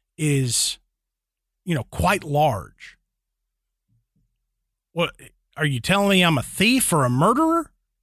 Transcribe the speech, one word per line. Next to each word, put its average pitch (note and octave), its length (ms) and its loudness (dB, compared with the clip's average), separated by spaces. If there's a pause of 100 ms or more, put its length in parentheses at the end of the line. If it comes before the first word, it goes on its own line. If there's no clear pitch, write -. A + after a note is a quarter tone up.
(160)
is, C#3 640 -2 (840)
you F3 100 -2
know, B2+ 160 -4
quite F3+ 340 0
large." C#3+ 720 -4 (2000)
What, E3 180 -4 (460)
are D#3 100 -4
you C3+ 140 -2
telling G3+ 280 0
me F#3+ 140 4
I'm E3 160 2
a - 40 -2
thief A#3 480 0
or D3+ 140 2
a B2 60 0
murderer, C4+ 600 2 (320)